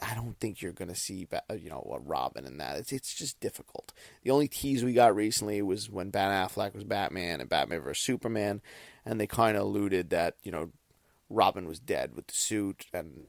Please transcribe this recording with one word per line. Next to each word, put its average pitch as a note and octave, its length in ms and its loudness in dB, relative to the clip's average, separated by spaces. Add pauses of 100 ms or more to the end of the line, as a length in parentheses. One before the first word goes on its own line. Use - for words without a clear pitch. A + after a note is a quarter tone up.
I A2+ 120 -6
don't A2+ 260 -8
think G#2+ 200 -4
you're F2+ 120 -6
gonna F2+ 220 -8
see, F#2+ 320 -6
Ba-, - 160 -4 (120)
you E2 160 -10
know, C2+ 240 -10
a C2 40 -6
Robin C2 480 -4
in C2 120 -12
that. C#2+ 200 -6
It's, - 140 -8
it's - 220 -8
just - 260 -8
difficult. - 520 -10 (300)
The A#2+ 80 2
only C#3+ 180 6
tease C3+ 360 0
we B2 100 2
got A#2 200 10
recently G#2 460 2
was G#2 300 0
when F#2 200 -6
Ben G2 200 2
Affleck G2 440 0
was G2+ 100 -12
Batman F2+ 560 -2
and B1+ 80 -8
Batman D#2+ 320 2
versus C#2 220 -4
Superman, G#2+ 600 0 (420)
and A2 160 -2
they G#2 60 2
kinda G#2+ 360 4
alluded G2+ 480 0
that, E2+ 320 2
you G2+ 80 -8
know, E2 220 -4 (580)
Robin F#2+ 360 4
was D#2+ 140 -12
dead C2+ 340 -2
with - 120 -10
the - 80 -12
suit, G2+ 580 -2
and D#2+ 360 -8